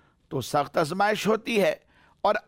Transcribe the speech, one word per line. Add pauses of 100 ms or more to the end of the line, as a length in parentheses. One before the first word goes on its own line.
(280)
تو
سخت
آزمائش
ہوتی
ہے، (460)
اور (140)